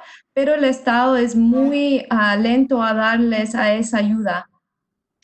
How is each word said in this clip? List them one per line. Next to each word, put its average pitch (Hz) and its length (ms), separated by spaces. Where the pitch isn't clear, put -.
pero 277 200
el 294 80
Estado 262 520
es 240 200
muy, 269 720
ah, 208 280
lento 247 440
a 220 120
darles 220 640
a 214 200
esa 226 240
ayuda. 208 460